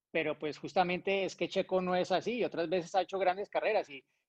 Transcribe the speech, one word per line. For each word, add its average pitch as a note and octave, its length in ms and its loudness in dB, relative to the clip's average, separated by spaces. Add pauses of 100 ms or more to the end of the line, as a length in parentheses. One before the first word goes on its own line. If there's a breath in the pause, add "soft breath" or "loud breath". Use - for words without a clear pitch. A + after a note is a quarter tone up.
(120)
Pero, D3+ 260 0
pues, D3 220 -6
justamente F3+ 680 0
es E3 100 -6
que E3 140 -2
Checo F#3 320 0
no F3+ 140 0
es F3+ 160 2
así F#3 260 2
y G#3 60 0
otras D#3+ 260 -2
veces F3 240 -2
ha F#3+ 80 4
hecho F#3+ 160 -4
grandes F#3 320 0
carreras. F3+ 400 0
Y, C#3 140 -16 (240)